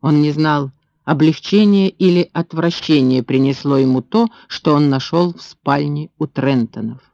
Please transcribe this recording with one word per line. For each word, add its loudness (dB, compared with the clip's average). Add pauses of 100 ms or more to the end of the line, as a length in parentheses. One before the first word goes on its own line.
Он 2
не 0
знал, -2 (340)
облегчение 2
или 0
отвращение 0
принесло 0
ему 2
то, 0 (200)
что -2
он 2
нашёл -2
в -18
спальне -6
у -4
Трентонов. -4 (140)